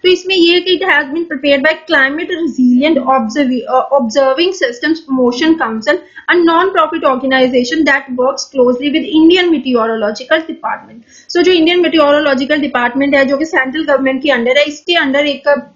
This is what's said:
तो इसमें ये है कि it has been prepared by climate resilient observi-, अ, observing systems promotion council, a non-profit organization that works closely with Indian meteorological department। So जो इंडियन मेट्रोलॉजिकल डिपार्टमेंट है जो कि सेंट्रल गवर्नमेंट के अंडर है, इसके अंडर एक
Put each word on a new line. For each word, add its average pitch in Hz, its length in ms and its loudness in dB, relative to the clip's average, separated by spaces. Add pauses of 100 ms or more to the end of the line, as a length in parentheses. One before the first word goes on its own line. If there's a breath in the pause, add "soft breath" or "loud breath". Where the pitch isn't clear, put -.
तो 370 60 4
इसमें 370 260 0
ये 339 180 4
है 359 60 2
कि 359 180 0
it 381 60 -4
has 302 200 2
been 285 180 -6
prepared 285 400 -2
by 311 100 2
climate 311 580 -2
resilient 262 760 0
observi-, 254 640 0
अ, 262 320 0
observing 269 480 0
systems 302 480 -4 (140)
promotion 262 500 0
council, 226 360 -2 (340 loud breath)
a 349 80 2
non-profit 330 640 0
organization 262 840 0
that 269 340 -2
works 262 260 -2 (100)
closely 254 360 0
with - 160 -2 (100)
Indian 359 300 6
meteorological 240 920 -2
department। - 600 -10 (300 soft breath)
So 349 120 0
जो 370 100 4
इंडियन 349 280 2
मेट्रोलॉजिकल 294 760 2
डिपार्टमेंट 269 580 -2
है 277 100 4
जो 277 120 0
कि 311 80 -2
सेंट्रल 294 380 -4
गवर्नमेंट 269 400 0
के 294 60 0
अंडर 247 280 0
है, 294 60 4
इसके 302 320 -4
अंडर 285 300 0
एक 277 500 -2